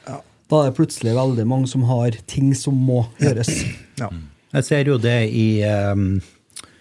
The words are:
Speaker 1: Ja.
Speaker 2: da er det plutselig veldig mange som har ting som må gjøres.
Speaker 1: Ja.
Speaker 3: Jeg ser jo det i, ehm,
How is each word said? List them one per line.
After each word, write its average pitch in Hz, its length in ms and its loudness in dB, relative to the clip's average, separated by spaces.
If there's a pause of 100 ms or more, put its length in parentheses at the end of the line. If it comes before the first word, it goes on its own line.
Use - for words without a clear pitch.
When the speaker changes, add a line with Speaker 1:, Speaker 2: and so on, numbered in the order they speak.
Speaker 1:
Ja. 123 80 -12 (320)
Speaker 2:
da 156 160 4
er 131 60 0
det 117 60 -4
plutselig - 380 0
veldig 127 320 0
mange 131 220 0
som 131 140 0
har 120 280 2 (160)
ting 135 260 2
som 139 220 -2
må 123 320 2 (100)
gjøres. 120 460 0 (340)
Speaker 1:
Ja. 113 120 -6 (460)
Speaker 3:
Jeg 139 100 2
ser 143 180 0
jo 135 140 2
det 117 340 0
i, 110 300 2
ehm, 101 600 0 (600)